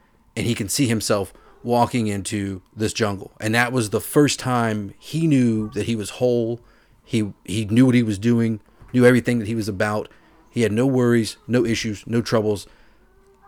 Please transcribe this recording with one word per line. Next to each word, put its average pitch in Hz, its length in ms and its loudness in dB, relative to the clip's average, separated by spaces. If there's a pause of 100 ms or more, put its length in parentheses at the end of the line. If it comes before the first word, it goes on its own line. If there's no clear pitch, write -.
(360)
and - 100 -4
he 120 80 0
can 107 160 -4
see 143 180 0
himself 104 460 0 (300)
walking 120 440 0
into 98 540 -4 (140)
this 107 180 -2
jungle. 101 460 -4
And 110 160 -2
that 120 160 2
was 120 180 -2
the 107 120 -2
first - 380 2
time 110 600 -2
he 160 260 -4
knew 117 460 2
that 101 160 -4
he 117 80 -2
was 104 160 -6
whole. 120 480 -2 (440)
He, 107 300 -2 (100)
he 104 220 -4
knew 117 220 4
what 123 80 4
he 123 80 4
was 104 160 -2
doing, 113 400 0 (340)
knew 123 120 4
everything 123 340 4
that 104 80 -6
he 113 80 -4
was 107 120 -4
about. 107 420 -4 (400)
He 120 120 -4
had 107 100 2
no 117 140 2
worries, 120 520 2 (100)
no 117 180 2
issues, 110 400 -4
no 117 160 -2
troubles 107 460 0 (800)